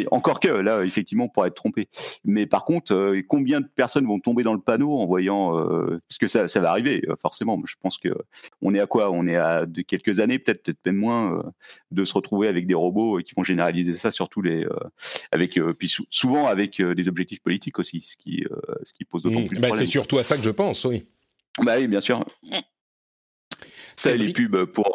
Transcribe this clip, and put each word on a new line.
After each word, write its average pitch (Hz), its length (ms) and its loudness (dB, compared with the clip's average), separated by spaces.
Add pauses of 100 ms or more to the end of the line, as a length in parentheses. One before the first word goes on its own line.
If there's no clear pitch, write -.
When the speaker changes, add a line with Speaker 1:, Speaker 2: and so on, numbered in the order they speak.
(120)
Speaker 1:
encore - 280 2
que 196 80 2
là, 107 380 2
effectivement, 107 400 0
on 113 40 -8
pourra 95 180 2
être 87 80 -4
trompé. 104 320 -4 (360)
Mais 104 220 2
par - 200 -2
contre, - 280 0
euh, 98 340 2
combien 143 340 0
de 139 60 -6
personnes 131 380 0
vont 104 140 0
tomber 120 240 0
dans 113 100 0
le 101 80 -2
panneau 135 380 0
en 98 80 0
voyant, 92 500 0
euh, 85 500 -2
parce - 120 -8
que 110 80 2
ça, 101 200 2
ça 101 120 0
va 85 100 4
arriver, 113 400 0
euh, 87 100 -2
forcément. 95 460 -4
Je - 160 -14
pense - 160 -6
que 90 120 -4 (520)
on 95 140 2
est 101 40 2
à 101 60 2
quoi ? 104 240 2
On 87 160 0
est 85 120 0
à 82 280 2
de, 85 160 -8
quelques 95 380 -2
années, 120 180 2
peut-être, - 240 -2
peut-être - 240 -6
même 95 120 2
moins, 107 420 0
euh, - 20 -4 (480)
de 92 160 0
se - 80 -6
retrouver 101 340 0
avec 90 200 0
des 92 80 2
robots, 95 420 2
euh, 87 60 -2
qui - 120 -18
vont 95 80 0
généraliser 87 520 0
ça - 160 -2
sur - 180 -4
tous 101 140 -6
les, 82 220 0
euh, - 40 -6 (640)
avec, 90 260 2
euh, 82 160 2
puis - 160 -4
sou-, - 220 -2
souvent 143 340 2
avec, 101 340 0
euh, 90 140 2
des 87 160 0
objectifs 90 320 -6
politiques - 380 -4
aussi, 85 260 -6
ce - 120 -8
qui, - 340 -8
euh, - 40 -10 (280)
ce - 100 -10
qui - 100 -14
pose 87 200 -6
d'autant 117 80 2
Speaker 2:
Mmh. 113 160 0
Speaker 1:
plus 101 80 -6
de 113 60 -2
Speaker 2:
Bah, 123 80 4
Speaker 1:
problèmes. 117 160 2
Speaker 2:
c'est - 60 -2
surtout 139 260 2
à 123 80 4
ça 156 100 2
que 131 80 -2
je 113 60 2
pense, 190 340 0
oui. 123 220 -2 (580)
Speaker 1:
Bah 117 140 4
oui, 131 100 2
bien 101 140 2
sûr. 117 200 0 (1700)
Ça - 160 4
et 120 60 4
les 110 100 2
Speaker 2:
Cédric ? 123 240 2
Speaker 1:
pubs 92 140 4
pour, 98 300 2